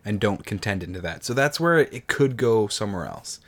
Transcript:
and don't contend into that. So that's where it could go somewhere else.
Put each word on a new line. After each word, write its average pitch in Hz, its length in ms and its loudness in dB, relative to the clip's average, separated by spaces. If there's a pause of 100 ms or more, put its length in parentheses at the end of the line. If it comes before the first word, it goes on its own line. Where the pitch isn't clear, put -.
and 104 160 -2
don't 104 260 0
contend 98 380 -4
into 92 160 -10
that. 85 240 -6
So 120 100 -6
that's 143 280 0
where 170 180 4
it 120 280 0
could 135 280 2
go 113 320 4
somewhere 98 380 -4
else. - 420 -12